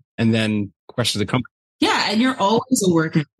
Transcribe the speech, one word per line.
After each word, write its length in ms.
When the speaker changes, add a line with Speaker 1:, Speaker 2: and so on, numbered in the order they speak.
Speaker 1:
and 160
then 400
questions 320
that 80
come. 140
Speaker 2:
Yeah. 300
And 100
you're 180
always 480
a 60
work 240
in 80